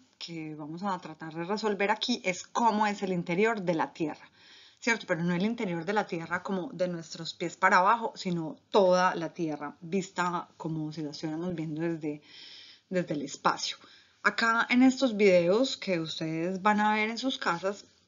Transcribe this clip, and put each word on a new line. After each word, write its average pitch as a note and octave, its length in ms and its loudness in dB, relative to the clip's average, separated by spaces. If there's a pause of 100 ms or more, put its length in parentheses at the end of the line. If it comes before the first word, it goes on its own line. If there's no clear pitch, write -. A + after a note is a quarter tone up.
(200)
que D#3+ 340 -10
vamos D#3 300 -10
a G3 160 -2
tratar D#3+ 340 -14
de E3 120 -6
resolver G3+ 440 -2
aquí - 340 -2
es F#3 220 -4
cómo G#3+ 400 2
es G#3 160 -2
el F#3+ 120 0
interior F3+ 480 0
de F3 120 0
la D3+ 200 -2
Tierra, - 360 -6 (500)
¿cierto? A3 280 -2
Pero E3+ 160 0
no F3 100 2
el F3 120 0
interior G#3 400 -4
de G3 80 -2
la G#3+ 120 0
Tierra E3+ 380 -6
como F#3 300 -4
de F3+ 160 -2
nuestros E3 440 -10
pies E3+ 220 -6
para F#3+ 220 6
abajo, A3 380 4
sino E3+ 420 -4 (120)
toda F3+ 460 6
la E3 180 -6
Tierra, D3+ 480 -6
vista F3 760 -4
como D#3 340 -6
si D#3+ 100 -8
la D3 100 -6
estuviéramos E3 440 -6
viendo D#3+ 260 -4
desde, D#3 400 -4 (680)
desde F3+ 240 -2
el D3 80 -4
espacio. - 560 -2 (440)
Acá A3+ 480 2
en B3 140 6
estos C4 320 4
videos G3 600 4
que F3+ 220 -2
ustedes D#3+ 640 -4
van G#3 200 2
a G#3+ 120 4
ver G#3+ 160 0
en A#3 80 -6
sus C4 200 -4
casas, F#3+ 480 -4 (220)